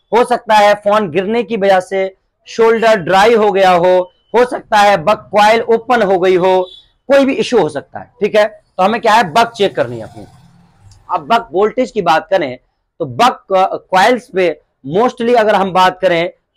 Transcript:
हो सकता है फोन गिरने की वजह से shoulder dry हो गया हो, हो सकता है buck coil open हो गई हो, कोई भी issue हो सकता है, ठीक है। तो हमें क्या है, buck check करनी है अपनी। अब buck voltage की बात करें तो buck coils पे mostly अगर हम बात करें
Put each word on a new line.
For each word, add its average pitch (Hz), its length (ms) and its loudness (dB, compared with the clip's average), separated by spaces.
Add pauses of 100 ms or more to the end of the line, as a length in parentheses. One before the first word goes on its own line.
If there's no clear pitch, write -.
(120)
हो 233 120 2
सकता 233 300 -2
है 208 200 4
फोन 208 360 -2
गिरने 196 320 -2
की 214 140 -8
वजह 190 240 2
से 190 360 -6 (300)
shoulder 226 500 2
dry 190 380 2
हो 208 180 2
गया 190 180 2
हो, 180 420 0 (240)
हो 247 80 4
सकता 220 340 -2
है 202 180 4
buck 165 360 -4
coil 214 280 4
open 226 420 0
हो 190 160 2
गई 185 180 2
हो, 185 320 0 (400)
कोई 277 160 4
भी 262 100 -2
issue 226 260 -2
हो 156 80 0
सकता 131 300 -12
है, 92 120 -18 (100)
ठीक 202 160 -2
है। 208 100 4
तो - 360 -10
हमें 220 180 0
क्या 220 120 2
है, 214 200 2
buck 226 200 0
check - 240 -2
करनी 123 200 -4
है 110 60 -14
अपनी। 104 240 -20 (840)
अब 165 160 -6
buck 175 260 -2
voltage 214 380 -2
की 202 120 -6
बात 160 280 -2
करें 147 280 -4 (420)
तो 165 60 -6
buck 226 400 -2 (440)
coils 214 440 0
पे 175 260 -2 (260)
mostly 233 500 -2
अगर 214 180 2
हम 190 180 -2
बात 180 280 0
करें 175 280 0 (280)